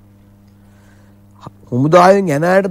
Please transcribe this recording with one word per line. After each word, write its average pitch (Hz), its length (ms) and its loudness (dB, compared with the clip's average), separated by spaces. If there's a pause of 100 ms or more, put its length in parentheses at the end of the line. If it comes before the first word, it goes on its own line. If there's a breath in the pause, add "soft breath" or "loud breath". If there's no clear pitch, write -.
(1700 soft breath)
හමුදායෙන් 180 560 2
යන 147 160 -4
අයට 190 280 0